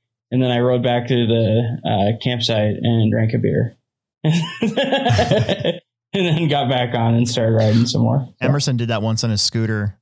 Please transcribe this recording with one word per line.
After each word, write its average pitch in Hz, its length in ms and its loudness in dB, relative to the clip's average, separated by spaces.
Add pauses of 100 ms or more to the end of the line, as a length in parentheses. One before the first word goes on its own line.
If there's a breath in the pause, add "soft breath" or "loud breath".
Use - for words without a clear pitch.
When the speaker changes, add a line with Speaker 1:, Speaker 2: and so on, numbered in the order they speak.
(320)
Speaker 1:
and 127 100 0
then 127 100 0
I 120 80 2
rode 123 240 2
back 120 240 0
to 120 200 0
the, 113 560 0
uh, 107 400 0
campsite 110 580 0
and 113 300 2
drank 113 220 0
a 110 60 0
beer, - 380 0 (460)
<laughs> - 0 -
and 226 1600 0 (320)
then 175 340 2
got 139 220 0
back 123 260 0
on 117 200 2
and 120 120 2
started 113 260 0
riding 110 320 4
some 117 160 0
more. 123 240 0
So. - 220 -6
Speaker 2:
Emerson 139 300 -2
did 117 100 -4
that 113 140 -2
once 110 220 -2
on 117 60 0
his 104 120 -2
scooter. 107 600 -4